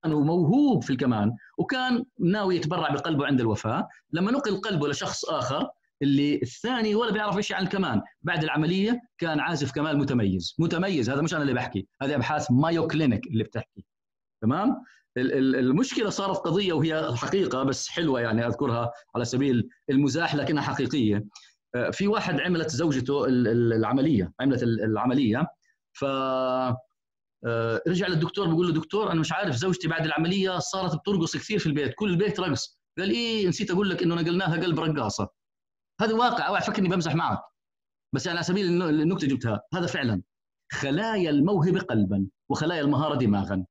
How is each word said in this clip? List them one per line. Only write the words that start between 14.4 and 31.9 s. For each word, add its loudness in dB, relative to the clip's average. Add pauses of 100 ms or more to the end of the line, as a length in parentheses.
تمام؟ 2 (480)
ال-، 0
ال-، 2
المشكلة 0
صارت -2
قضية 0
وهي 0
حقيقة 0
بس -2
حلوة، 0
يعني 0
أذكرها -2 (240)
على -2
سبيل 0 (220)
المزاح 2
لكنها 0
حقيقية. 0 (500)
آه، -2
في -2
واحد 0
عملت 0
زوجته 0
ال-، 2
ال-، 4
العملية، 2
عملت 0
ال-، 0
العملية، 0 (460)
ف، -8 (1400)
آه، -2
رجع 0
للدكتور 0
بيقول 2
له: 2
"دكتور، -2
أنا 2
مش -2
عارف، -2
زوجتي -2
بعد -2
العملية 0
صارت -4
بترقص -2
كثير -4
في -2
البيت، 0